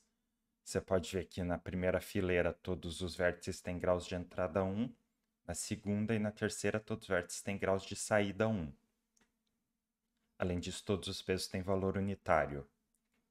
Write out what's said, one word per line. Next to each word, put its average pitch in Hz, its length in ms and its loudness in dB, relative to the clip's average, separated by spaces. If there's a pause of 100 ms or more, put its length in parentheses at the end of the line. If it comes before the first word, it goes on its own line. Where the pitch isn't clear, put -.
(640)
Você - 160 -2
pode 92 300 2
ver 90 140 -2
que - 180 -6
na 87 160 0
primeira 90 420 0
fileira 90 520 2
todos 87 480 -6
os 90 160 -6
vértices 87 440 0
têm 87 180 -4
graus 87 280 0
de - 80 -4
entrada 90 480 -2
um, 98 300 0 (520)
na 87 100 -6
segunda 104 600 -2
e 107 60 2
na 107 100 0
terceira 104 480 0
todos - 260 -6
os - 40 -10
vértices 90 340 0
têm 98 160 -4
graus 95 260 2
de - 120 -8
saída 101 520 2
um. 85 240 -2 (1700)
Além 90 220 0
disso, 90 240 -6
todos 98 240 0
os 95 120 -6
pesos 92 280 0
têm 95 140 -4
valor 95 340 2
unitário. 85 720 2 (640)